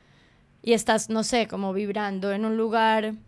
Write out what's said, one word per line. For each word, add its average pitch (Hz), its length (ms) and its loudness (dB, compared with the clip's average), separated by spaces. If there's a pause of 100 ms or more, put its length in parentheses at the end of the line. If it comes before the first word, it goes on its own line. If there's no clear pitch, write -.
(640)
y 233 120 2
estás, 220 360 0
no 220 140 0
sé, 220 240 0
como 190 240 -4
vibrando 202 600 -2
en 208 120 -2
un 220 120 0
lugar 220 580 2 (140)